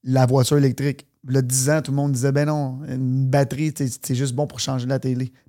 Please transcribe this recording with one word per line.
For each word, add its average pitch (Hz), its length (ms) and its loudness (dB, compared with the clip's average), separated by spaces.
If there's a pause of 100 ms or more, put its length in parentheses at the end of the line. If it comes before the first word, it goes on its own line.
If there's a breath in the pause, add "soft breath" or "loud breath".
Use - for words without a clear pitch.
la 131 240 4
voiture 131 300 4
électrique. 135 500 0 (200)
Il 127 80 -4
y - 20 4
a 135 40 4
dix 131 280 0
ans, 156 120 2
tout 143 100 -6
le 139 60 -2
monde 143 140 0
disait, « 135 220 0
Ben 147 120 2
non, 139 420 -4
une 131 400 -2
batterie, 139 460 0
t'es, 139 140 -4
c'est - 280 -4
juste 127 200 -2
bon 147 100 -2
pour - 140 -12
changer 127 260 -4
la 131 140 -2
télé. » 127 320 -4 (180 soft breath)